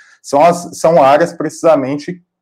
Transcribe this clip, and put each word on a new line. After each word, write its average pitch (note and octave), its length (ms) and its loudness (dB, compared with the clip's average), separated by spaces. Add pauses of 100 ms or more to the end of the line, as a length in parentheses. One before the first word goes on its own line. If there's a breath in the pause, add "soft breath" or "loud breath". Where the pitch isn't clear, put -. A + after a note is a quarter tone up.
(200 soft breath)
são - 200 -2
as, F3 380 0
são E3 240 2
áreas D3 300 2
precisamente D3+ 920 -4 (180)